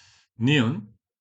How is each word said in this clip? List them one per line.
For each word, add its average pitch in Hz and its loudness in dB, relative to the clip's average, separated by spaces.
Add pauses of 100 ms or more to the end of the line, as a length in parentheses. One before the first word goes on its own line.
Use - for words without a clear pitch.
(400)
니은, 135 0 (340)